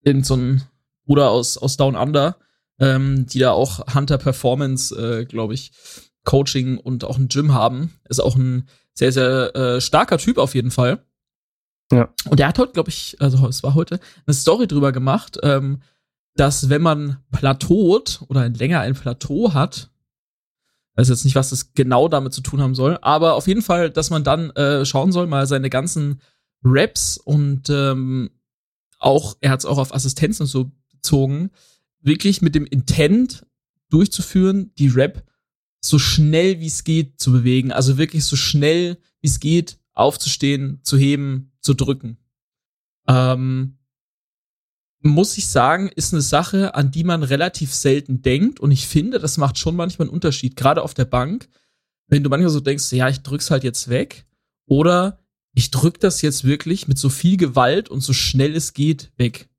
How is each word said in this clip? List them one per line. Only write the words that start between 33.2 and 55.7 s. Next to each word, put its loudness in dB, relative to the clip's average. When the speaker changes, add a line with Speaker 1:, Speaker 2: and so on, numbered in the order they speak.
Speaker 1:
durchzuführen, 2
die 4
Rep 0
so 2
schnell 2
wie -10
es -8
geht -2
zu 0
bewegen, 2
also 0
wirklich -2
so -2
schnell 0
wie -2
es -2
geht 0
aufzustehen, -2
zu 0
heben, 0
zu 0
drücken. -6
Ähm, 0
muss 0
ich -6
sagen, 2
ist -6
eine 0
Sache, 0
an 0
die -4
man 0
relativ -2
selten 0
denkt 0
und 2
ich 2
finde, 0
das -4
macht 0
schon -4
manchmal -4
einen -10
Unterschied, -2
gerade 2
auf -8
der 0
Bank, -4
wenn 2
du 0
manchmal 2
so 0
denkst, -4
ja, 2
ich -4
drück's -6
halt 0
jetzt -6
weg -4
oder 2
ich 0